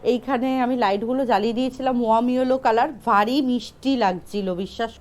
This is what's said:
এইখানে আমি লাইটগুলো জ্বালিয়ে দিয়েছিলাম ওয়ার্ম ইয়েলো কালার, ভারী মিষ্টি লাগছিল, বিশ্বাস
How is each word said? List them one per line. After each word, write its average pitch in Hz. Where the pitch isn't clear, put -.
এইখানে 254
আমি 254
লাইটগুলো 226
জ্বালিয়ে 226
দিয়েছিলাম 254
ওয়ার্ম 226
ইয়েলো 254
কালার, 240
ভারী 233
মিষ্টি 247
লাগছিল, 190
বিশ্বাস 220